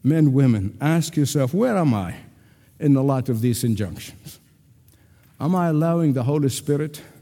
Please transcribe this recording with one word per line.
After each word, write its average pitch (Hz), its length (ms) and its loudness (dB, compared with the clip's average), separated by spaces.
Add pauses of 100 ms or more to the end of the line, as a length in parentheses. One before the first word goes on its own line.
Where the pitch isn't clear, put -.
men, 147 300 4
women, 113 460 2
ask 160 380 0
yourself, 135 340 0
"Where 220 260 0
am 151 180 2
I 87 180 -4 (640)
in 143 140 2
the 135 80 2
light 135 260 0
of 113 140 -2
these 123 220 0
injunctions?" 101 760 -6 (1000)
Am 170 160 0
I 175 140 0
allowing 160 440 2
the 123 120 -2
Holy 143 240 0
Spirit 147 520 -4 (200)